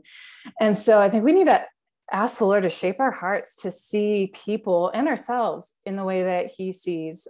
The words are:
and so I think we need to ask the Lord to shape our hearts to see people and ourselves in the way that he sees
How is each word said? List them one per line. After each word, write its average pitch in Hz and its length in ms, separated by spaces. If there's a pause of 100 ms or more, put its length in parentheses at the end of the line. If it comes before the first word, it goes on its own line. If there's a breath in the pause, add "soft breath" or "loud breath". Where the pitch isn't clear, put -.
(600 loud breath)
and 214 160
so 214 240
I 196 80
think 214 160
we 302 80
need 370 140
to 247 180 (460)
ask 214 260
the 226 80
Lord 196 180
to 180 60
shape 190 320
our 262 100
hearts - 460
to 190 140
see 208 640
people 185 600
and 254 140
ourselves 233 680 (100)
in 196 120
the 196 80
way 190 180
that 180 240
he 190 240
sees 165 580